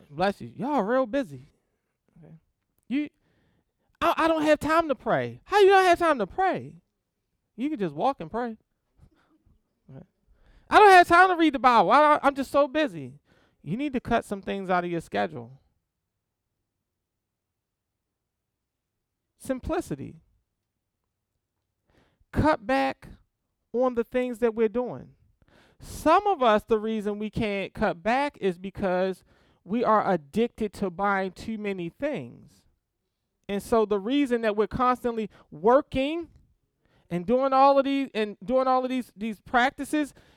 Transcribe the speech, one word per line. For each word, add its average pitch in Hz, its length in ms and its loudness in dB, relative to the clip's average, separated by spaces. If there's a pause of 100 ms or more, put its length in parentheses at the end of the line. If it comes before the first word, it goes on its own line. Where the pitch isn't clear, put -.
bless 180 320 -6
you. 120 140 -16
Y'all 262 260 -4
real 254 240 -2
busy." 202 460 -8 (680)
Okay. 160 160 -20 (540)
You, 294 220 -4 (920)
"I, 320 160 0
I 311 100 0
don't 320 160 0
have 302 160 2
time 320 280 0
to 277 80 -4
pray." 127 500 -4
How 403 140 0
you 392 80 8
don't 381 180 6
have 339 140 4
time 320 200 0
to 196 80 -4
pray? 240 460 -4 (840)
You 269 140 -8
can 311 80 -8
just 180 160 -6
walk 220 260 -4
and 160 120 -14
pray. 226 260 -8 (1300)
Right. 135 180 -20 (640)
"I 330 100 6
don't 415 120 10
have 359 160 8
time 349 220 6
to 359 60 0
read 320 180 2
the 269 60 -6
Bible. 220 320 4
I, 294 320 6
I'm 277 120 2
just 269 160 -8
so 285 160 2
busy." 175 520 -6 (420)
You 165 140 -8
need 277 180 -6
to 247 60 -4
cut - 240 -2
some 196 180 -10
things 196 280 -8
out 180 160 -2
of 175 40 -8
your 165 120 -6
schedule. 147 580 -8 (3750)
Simplicity. 254 760 -8 (2250)
Cut - 340 0
back 269 420 -4 (680)
on 254 220 -2
the 233 80 -2
things 254 360 -6
that 233 140 0
we're 220 160 -2
doing. 202 400 -8 (680)
Some 359 480 0
of 339 160 -2
us, 214 200 2
the 220 160 -2
reason 208 400 -6
we 214 100 -8
can't 202 440 -6
cut 170 300 -4
back 262 380 -4
is 180 160 -4
because 185 680 -4 (400)
we 202 200 -4
are 208 280 0
addicted 196 600 -4
to 196 160 -6
buying 190 420 -4
too 220 260 -12
many 196 320 -8
things. 165 720 -12 (840)
And 202 160 4
so 226 220 4
the 202 140 2
reason 240 420 2
that 214 140 0
we're 208 120 2
constantly 240 640 -2 (220)
working 269 760 0 (840)
and 175 160 -6
doing 262 280 0
all 277 260 6
of 262 60 0
these, 277 280 -2
and 214 300 -6
doing 262 240 0
all 254 160 2
of 254 60 -6
these, 254 260 -6
these 208 240 -10
practices 277 760 -2 (240)